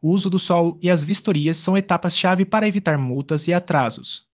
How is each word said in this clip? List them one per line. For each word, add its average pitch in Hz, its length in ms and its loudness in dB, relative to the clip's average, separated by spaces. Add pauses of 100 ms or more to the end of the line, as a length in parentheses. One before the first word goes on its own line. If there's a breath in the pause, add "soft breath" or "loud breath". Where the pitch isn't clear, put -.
o 156 80 0
uso 190 220 2
do 185 80 2
solo 170 420 2
e 175 80 0
as 170 160 2
vistorias 165 540 -2
são 185 180 0
etapas-chave 185 720 0
para 214 200 0
evitar 190 300 0
multas 139 500 -2
e 170 60 2
atrasos. 143 720 -2 (160)